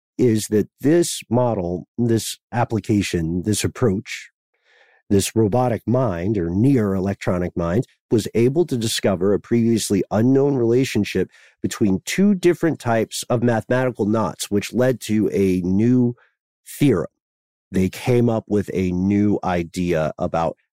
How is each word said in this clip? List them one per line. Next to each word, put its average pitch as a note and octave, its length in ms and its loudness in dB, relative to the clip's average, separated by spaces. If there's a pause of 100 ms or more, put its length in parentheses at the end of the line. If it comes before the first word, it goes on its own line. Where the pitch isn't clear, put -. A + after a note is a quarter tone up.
(160)
is A2 300 2
that G#2 240 0 (100)
this D#3+ 480 0
model, G2+ 580 -2 (120)
this A#2 400 -2 (140)
application, F#2+ 880 -2
this G#2 200 -2
approach, - 680 -4 (800)
this G2 260 0
robotic A2+ 500 2
mind G#2+ 520 -2
or E2 100 -2
near G#2+ 460 2
electronic F#2 600 -2
mind F2+ 300 -2 (260)
was G#2+ 240 2
able C3+ 300 2
to C3+ 140 -4
discover G2+ 560 0
a F2 60 0
previously A2+ 680 0
unknown C3+ 440 2
relationship B2 720 0 (320)
between F#2+ 460 0
two G3+ 280 2
different E3+ 440 0
types A2+ 500 -2
of A#2+ 140 0
mathematical A#2+ 640 0
knots, G#2+ 440 -2
which G2+ 220 -2
led B2 280 0
to G#2+ 300 0
a F#2 300 2
new A#2 540 2 (520)
theorem. A#2+ 420 0 (640)
They F#2 200 0
came A#2+ 400 2
up A2+ 180 -2
with G#2 240 -2
a F#2 200 -2
new G2+ 520 2
idea F2 760 -2
about E2 380 -2 (160)